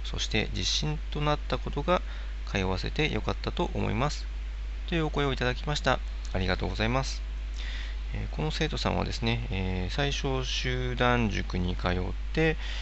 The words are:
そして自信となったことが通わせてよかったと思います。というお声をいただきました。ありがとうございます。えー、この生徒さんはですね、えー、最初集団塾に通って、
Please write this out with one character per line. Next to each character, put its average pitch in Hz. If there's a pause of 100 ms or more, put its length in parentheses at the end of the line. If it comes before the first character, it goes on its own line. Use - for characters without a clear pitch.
そ -
し -
て 107
自 101
信 151 (140)
と 151
な 147
っ 147
た -
こ -
と 147
が 175 (480)
通 101
わ 95
せ 107
て 151
よ 113
か 104
っ -
た -
と -
思 101
い 101
ま 135
す。 - (600)
と -
い 170
う 156
お 151
声 143
を 139
い 127
た 123
だ 123
き -
ま 147
し 147
た。 131 (340)
あ 95
り 92
が 92
と 95
う -
ご 95
ざ 107
い 110
ま 127
す。 - (960)
え 104
ー、 -
こ 156
の 151
生 156
徒 139
さ 107
ん 92
は 92
で 92
す -
ね、 117
え 92
ー、 -
最 143
初 131
集 127
団 120
塾 92
に 90
通 -
っ 90 (400)
て、 160 (260)